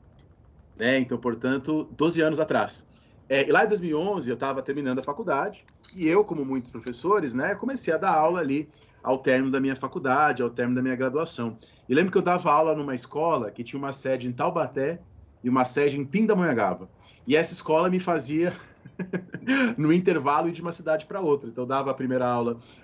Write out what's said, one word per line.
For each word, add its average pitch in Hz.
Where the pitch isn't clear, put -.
né? 123
Então, 123
portanto, 131
doze 165
anos 156
atrás. 123
É, 135
e -
lá 180
em 214
dois 196
mil 175
e 151
onze 170
eu 117
tava 135
terminando 135
a -
faculdade 165
e 180
eu, 185
como 160
muitos 131
professores, 127
né, 170
comecei 247
a 160
dar 170
aula 160
ali 147
ao 127
término 131
da 135
minha 135
faculdade, 131
ao 120
término 123
da 127
minha 131
graduação. 127
E 127
lembro 180
que 202
eu 180
dava 175
aula 156
numa 143
escola 143
que 120
tinha 139
uma 139
sede 131
em 123
Taubaté 151
e 123
uma 127
sede 143
em 143
Pindamonhangaba. 147
E 131
essa 165
escola 170
me 185
fazia 165
<laughs> 233
no 151
intervalo 165
ir 170
de 160
uma -
cidade 156
pra 196
outra. 143
Então, 123
eu 120
dava 135
a 131
primeira 127
aula 120